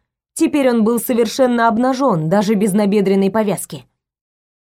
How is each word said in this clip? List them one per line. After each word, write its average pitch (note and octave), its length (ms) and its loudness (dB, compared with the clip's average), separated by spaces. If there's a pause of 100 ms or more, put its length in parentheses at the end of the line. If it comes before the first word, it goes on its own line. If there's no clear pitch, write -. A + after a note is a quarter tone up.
(340)
Теперь C#4+ 380 0
он A#3 120 0
был A3+ 160 0
совершенно A#3+ 680 0
обнажён, A#3 640 0
даже G#3 260 2
без G3 180 0
набедренной G3 560 2
повязки. F#3+ 560 -4 (760)